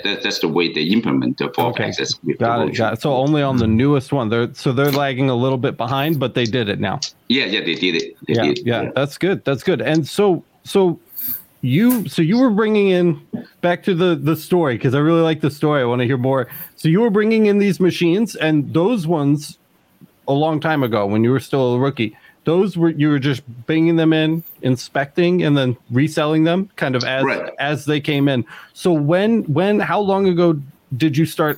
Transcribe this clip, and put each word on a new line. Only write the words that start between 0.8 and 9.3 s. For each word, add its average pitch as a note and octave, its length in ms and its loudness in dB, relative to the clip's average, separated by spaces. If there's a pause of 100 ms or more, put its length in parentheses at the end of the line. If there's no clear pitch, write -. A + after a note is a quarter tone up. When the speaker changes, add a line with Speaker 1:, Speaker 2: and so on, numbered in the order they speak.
Speaker 1:
implement C#2 540 0
the C#2+ 160 -4
fourth E2 220 -2
Speaker 2:
Okay. A2+ 100 -2
Speaker 1:
axis - 380 -6
with - 160 -4
Speaker 2:
Got A2+ 80 0
Speaker 1:
the A#2 60 0
Speaker 2:
it, A#2 120 0
Speaker 1:
rotary. D2 120 -4
Speaker 2:
got A2 160 0
it. A#2 80 -8
So D3 120 0
only C#3+ 280 0
on C3+ 160 0
the A2+ 100 2
newest C3 460 2
one. B2 160 0
They're, A#2 240 -2
so - 200 -2
they're C#3 180 2
lagging C3+ 380 0
a B2 60 0
little C3 220 0
bit A#2 200 -2
behind, C#3 420 -2
but B2+ 140 -2
they B2 120 0
did A2 240 -2
it G2 100 -2
now. G2 200 -2 (300)
Speaker 1:
Yeah, - 160 0
yeah, G2 160 -2
they E2 140 -2
did - 200 0
it. - 220 -6 (100)
They D2+ 60 0
Speaker 2:
Yeah, A2+ 100 2
Speaker 1:
did D2 160 0
it. - 60 -8
Speaker 2:
yeah, A#2 180 -2
Speaker 1:
Yeah. A#2+ 120 -6
Speaker 2:
that's C#3+ 220 -4
good. F3+ 280 -2